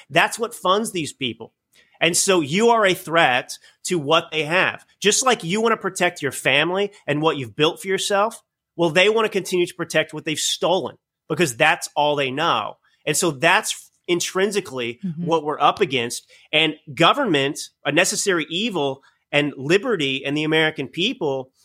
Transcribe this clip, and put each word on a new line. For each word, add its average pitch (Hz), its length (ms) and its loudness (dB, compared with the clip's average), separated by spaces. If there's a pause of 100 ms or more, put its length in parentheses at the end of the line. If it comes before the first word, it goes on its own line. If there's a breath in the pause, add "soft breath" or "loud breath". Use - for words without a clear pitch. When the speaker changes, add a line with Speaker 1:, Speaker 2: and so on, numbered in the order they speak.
(100 loud breath)
Speaker 1:
That's 170 280 0
what 226 160 -6
funds 202 380 0
these 160 220 -6
people. 117 400 -8 (440 soft breath)
And 165 180 0
so 185 240 2
you 170 300 2
are 226 160 2
a 185 80 2
threat 156 640 0 (260 soft breath)
to 180 140 -2
what 160 320 0
they 156 140 -4
have. 151 400 -2 (160)
Just 208 240 0
like 240 180 0
you 175 200 -2
wanna 226 160 2
protect 180 440 -4
your 131 100 -2
family 175 600 0 (140 loud breath)
and 147 160 -2
what 156 160 2
you've 117 180 -10
built 156 240 0
for 196 80 -8
yourself, 196 540 -2 (340)
well, 170 140 2
they 185 180 4
wanna 220 220 2
continue 180 360 0
to - 80 -8
protect 160 380 -2
what 151 140 -10
they've 156 120 -4
stolen 170 580 -2 (320)
because 151 280 0
that's 156 400 2
all 147 200 2
they 139 140 -2
know. 131 460 -2 (300)
And 151 100 0
so 175 140 0
that's 165 560 0 (220)
intrinsically 175 960 -2
Speaker 2:
Mm-hmm. 170 200 -6
Speaker 1:
what 156 200 0
we're 147 160 -4
up 156 200 4
against. 127 480 -2 (240 soft breath)
And 156 220 2 (180)
government, 165 680 2 (240)
a 139 80 -2
necessary 180 580 0
evil, 165 520 -2 (280 soft breath)
and 147 260 2
liberty 151 680 0
and 139 120 -2
the 151 80 0
American 156 440 0
people, 151 640 -4 (120)